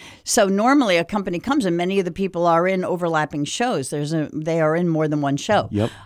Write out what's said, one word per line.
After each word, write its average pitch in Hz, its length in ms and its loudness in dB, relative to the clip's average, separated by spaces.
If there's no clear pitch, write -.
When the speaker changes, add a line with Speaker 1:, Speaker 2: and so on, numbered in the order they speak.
Speaker 1:
So 208 240 2
normally 220 480 4
a 170 80 2
company 185 360 -4
comes 262 260 -2
and 170 100 0
many 185 240 0
of 180 60 0
the 175 60 -4
people 175 360 -2
are 170 200 4
in 185 180 0
overlapping 156 600 -2
shows. 196 440 -2
There's 147 240 -4
a, 156 180 -2
they 160 300 -2
are 156 160 2
in 175 100 0
more 156 220 0
than 151 120 -2
one 139 140 0
show. 156 360 0
Speaker 2:
Yep. 104 180 0